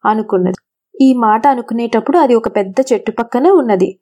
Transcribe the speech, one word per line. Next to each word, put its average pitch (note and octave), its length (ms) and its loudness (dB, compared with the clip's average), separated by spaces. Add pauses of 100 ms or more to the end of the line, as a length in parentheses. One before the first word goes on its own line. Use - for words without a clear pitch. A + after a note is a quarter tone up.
అనుకున్నది. G3+ 520 -2 (440)
ఈ C4 140 4
మాట A3+ 320 0
అనుకునేటప్పుడు A#3 720 -2
అది C4+ 160 2
ఒక A3+ 140 0
పెద్ద F#3+ 260 -4 (180)
చెట్టు A3 180 -2
పక్కన A#3+ 400 -2
ఉన్నది. A3 520 0